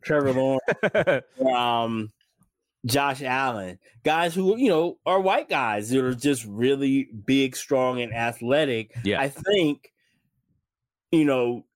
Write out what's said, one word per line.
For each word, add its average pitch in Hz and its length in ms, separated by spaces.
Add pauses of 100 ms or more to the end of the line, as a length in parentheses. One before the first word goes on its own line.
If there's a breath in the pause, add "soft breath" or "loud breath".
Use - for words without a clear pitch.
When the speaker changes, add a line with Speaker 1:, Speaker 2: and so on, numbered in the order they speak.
Speaker 1:
Trevor 143 300
Lawrence, 135 920 (160)
Speaker 2:
<laughs> 131 140
Speaker 1:
um, 117 560 (760)
Josh 139 360
Allen, 123 560 (240 soft breath)
guys 165 320
who, 190 220
you 247 140
know, 170 340
are 185 160
white 196 300
guys 110 400
that 131 120
are 127 120
just 123 320
really 135 640 (160)
big, 131 280
strong, 127 460
and 113 140
athletic. 117 920
Speaker 2:
Yeah. 98 160
Speaker 1:
I 139 80
think, 160 640 (1200)
you 160 140
know 123 500